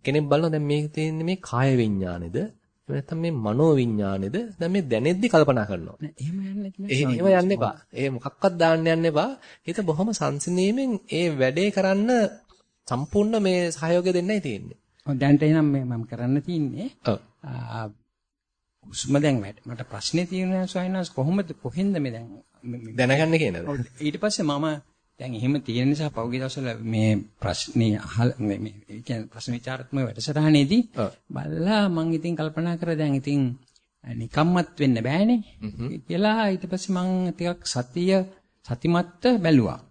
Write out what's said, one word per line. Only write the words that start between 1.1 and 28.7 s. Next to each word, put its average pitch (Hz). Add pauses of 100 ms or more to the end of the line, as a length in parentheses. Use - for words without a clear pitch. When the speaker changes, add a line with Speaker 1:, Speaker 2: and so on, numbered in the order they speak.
Speaker 1:
මේ 185
කාය 131
විඥානේද? 95
එහෙම 208 (340)
නැත්නම් 139
මේ 170
මනෝ 127
විඥානේද? 104 (180)
දැන් 170
මේ 196
දැනෙද්දි 147
කල්පනා 139
කරනවා. 87
Speaker 2:
නෑ, 151
එහෙම 160
යන්නේ 196
නැති 196
නෑ 196
Speaker 1:
එහෙ-, 131
Speaker 2:
ස්වාමීන් 127
Speaker 1:
එහෙම 185
යන්න -
Speaker 2:
වහන්සේ. 185
Speaker 1:
එපා. 120 (160)
එහෙම 135
මොකක්වත් 139
දාන්න 165
යන්න 165
එපා. 160 (300)
හිත 170
බොහොම 170
සංසිඳීමෙන් 185 (200)
ඒ 170
වැඩේ 139
කරන්න 196 (800)
සම්පූර්ණ 202
මේ 185 (100)
සහයෝගය 170
දෙන්නයි 185
තියෙන්නේ. 104 (280)
Speaker 2:
ඔව්, 143
දැන්ට 143
එහෙනම් 156
මේ 139
මම 117
කරන්න 123
තියෙන්නේ. 156 (140)
Speaker 1:
ඔව්. - (220)
Speaker 2:
ආ, 117 (1000)
හුස්ම -
දැන් 143
වැට-, 101
මට 120
ප්‍රශ්නේ 165
තියෙනවා 185
ස්වාමීන් 185
වහන්සේ 185
කොහොමද 170 (100)
කොහෙන්ද 180
මේ 135
දැන් 113 (320)
මේ, 120
මේ 110
Speaker 1:
දැනගන්නේ 151
කියනද? 101
Speaker 2:
ඔව්, 143 (220)
ඊට 151
පස්සේ 208
මම 147 (540)
දැන් 123
එහෙම 120
තියෙන 123
නිසා 147
පහුගිය 120
දවස්වල 131 (140)
මේ 110 (240)
ප්‍රශ්නේ 107 (100)
අහල-, 120
මේ, 101
මේ, 104 (100)